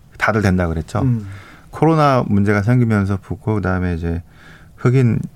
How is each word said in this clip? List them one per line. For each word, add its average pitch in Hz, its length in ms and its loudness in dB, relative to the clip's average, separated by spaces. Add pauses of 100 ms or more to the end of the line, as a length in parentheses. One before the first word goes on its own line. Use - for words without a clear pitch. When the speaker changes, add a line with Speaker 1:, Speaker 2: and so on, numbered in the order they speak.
(160)
Speaker 1:
다들 107 260 0
된다 92 260 2
그랬죠. 80 320 -4
Speaker 2:
음. 117 280 -2 (420)
Speaker 1:
코로나 147 560 2
문제가 101 360 2
생기면서 107 560 2
붙고, - 380 -6
그다음에 90 380 -2
이제 85 280 -4 (540)
흑인 123 420 2 (180)